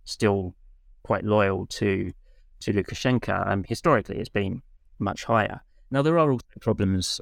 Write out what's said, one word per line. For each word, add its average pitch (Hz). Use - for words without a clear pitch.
still 98
quite 104
loyal 98
to, 98
to 113
Lukashenko. 101
Um, 98
historically, 117
it's -
been 98
much 98
higher. 101
Now, 135
there 160
are 156
also 120
problems 98